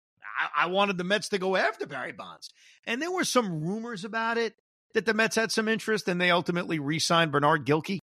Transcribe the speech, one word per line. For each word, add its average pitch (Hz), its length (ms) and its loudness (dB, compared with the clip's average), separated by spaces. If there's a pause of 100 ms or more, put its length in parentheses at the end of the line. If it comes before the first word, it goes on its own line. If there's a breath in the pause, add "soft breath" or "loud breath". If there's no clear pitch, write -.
(560)
I, 151 80 4
I - 20 0
wanted 196 300 2
the 175 80 -4
Mets 202 240 0
to 202 100 -2
go 190 160 -2
after 269 320 0
Barry - 260 -10
Bonds. - 380 -16 (340 soft breath)
And 233 180 -4
there 339 100 -4
were 359 120 0
some 190 380 0
rumors 214 440 -6
about 226 320 -2
it, 226 160 -2 (400)
that 220 120 2
the 220 80 4
Mets 220 220 2
had 226 160 0
some 220 160 0
interest, 220 400 0
and 180 120 0
they 180 100 4
ultimately 175 480 0
re-signed 160 520 2
Bernard 147 360 4
Gilkey. 156 420 0